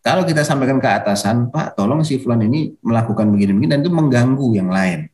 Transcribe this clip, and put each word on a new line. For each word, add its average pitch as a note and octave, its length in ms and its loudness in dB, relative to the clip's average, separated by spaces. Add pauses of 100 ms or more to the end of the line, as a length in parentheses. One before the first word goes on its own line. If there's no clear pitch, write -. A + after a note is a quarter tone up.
Kalau E3+ 240 0
kita D#3 160 0
sampaikan C3+ 400 0
ke C3 80 0
atasan, G#2 640 -2
"Pak, - 240 -6
tolong A#2+ 240 0
si D3 160 -2
fulan A#2 240 0
ini C3+ 400 0
melakukan A2 480 0
begini-begini G2+ 400 2
dan C#3+ 100 2
itu F3 140 0
mengganggu C3+ 580 2
yang F#2+ 160 0
lain F2+ 460 -2